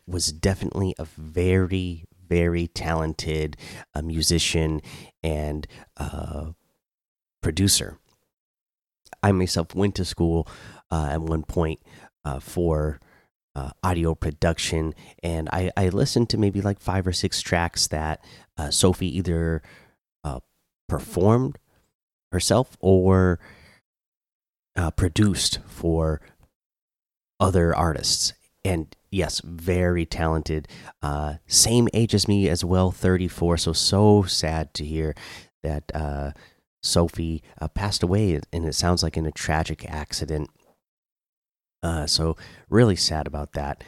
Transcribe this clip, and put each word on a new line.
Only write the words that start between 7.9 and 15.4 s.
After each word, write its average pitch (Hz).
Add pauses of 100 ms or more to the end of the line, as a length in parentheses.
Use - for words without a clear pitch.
I 101
myself 90
went 98
to 92
school, 82 (420)
uh, 78
at 80
one 80
point, 80 (420)
uh, 67
for, 78 (560)
uh, 67 (100)
audio 82
production, 80 (300)
and 82